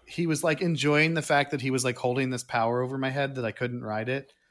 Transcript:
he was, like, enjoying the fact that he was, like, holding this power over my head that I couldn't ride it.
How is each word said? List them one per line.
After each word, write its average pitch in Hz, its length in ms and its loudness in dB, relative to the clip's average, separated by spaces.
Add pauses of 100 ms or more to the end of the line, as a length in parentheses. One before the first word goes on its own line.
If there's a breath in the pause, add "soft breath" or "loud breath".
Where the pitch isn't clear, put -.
he 170 220 -2
was, 156 160 0
like, 156 200 2
enjoying 151 520 4
the 156 80 0
fact 143 300 2
that 135 80 -2
he 131 100 -2
was, 131 140 0
like, 123 120 0
holding 127 340 0
this 123 120 -4
power 120 400 0
over 131 160 -4
my 135 120 -2
head 139 260 -2
that 123 80 -4
I 110 80 -2
couldn't 120 320 -6
ride 110 240 -4
it. 135 240 -4 (180)